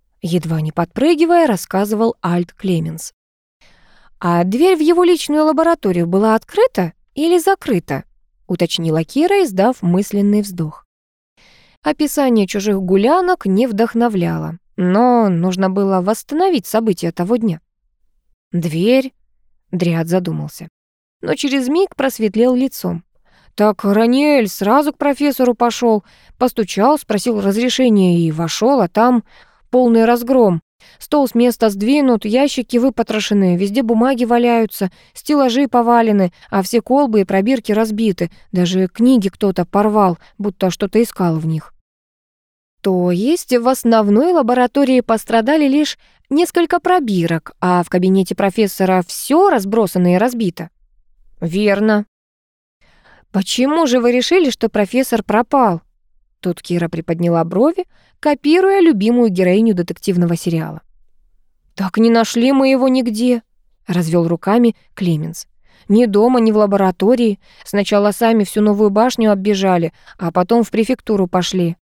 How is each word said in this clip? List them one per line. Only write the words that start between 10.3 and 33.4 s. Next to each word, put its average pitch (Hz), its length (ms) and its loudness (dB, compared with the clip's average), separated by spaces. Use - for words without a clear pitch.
вздох. 170 420 -10
Описание 262 640 0
чужих 202 340 -4
гулянок 269 640 0
не 196 220 0
вдохновляло, 196 920 -2
но 226 460 2
нужно 185 420 0
было 196 300 0
восстановить 285 680 -2
события 214 460 -2
того 180 240 -2
дня. 214 240 -4
"Дверь?" 180 580 0
Дриад 170 360 -2
задумался. 160 640 -6
Но - 140 -4
через 269 320 -4
миг 349 300 -2
просветлел 240 580 0
лицом. 185 480 -6
"Так 208 280 0
Раниэль 240 640 2
сразу 269 460 0
к - 40 -16
профессору 262 560 0
пошел, 226 520 0
постучал, 240 600 0
спросил 214 440 -4
разрешения 202 800 2
и 160 100 0
вошел, 170 480 -2
а 185 80 0
там 233 380 0
полный 233 360 2
разгром. 233 560 2
Стол 285 300 0
с - 80 -6
места 233 340 2
сдвинут, 240 540 0
ящики 247 540 -2
выпотрошены, 214 800 0